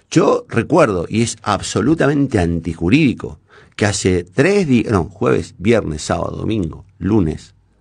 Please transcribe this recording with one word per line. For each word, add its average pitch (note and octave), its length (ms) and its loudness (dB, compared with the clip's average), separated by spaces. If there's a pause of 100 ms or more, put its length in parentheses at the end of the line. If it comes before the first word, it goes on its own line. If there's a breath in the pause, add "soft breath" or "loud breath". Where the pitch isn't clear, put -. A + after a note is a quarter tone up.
Yo - 400 2
recuerdo, A2+ 580 2
y A2 140 0
es A#2 220 -2
absolutamente C3 960 0
antijurídico, E2+ 1000 0 (380 soft breath)
que G#2+ 80 0
hace F#2 400 0
tres E3+ 420 2
días, B2 240 2
no, F#2 140 2
jueves, A#2 520 -2
viernes, E2+ 440 0
sábado, E2+ 340 -4
domingo, F2+ 500 -6 (140)
lunes, F#2 560 -2 (260)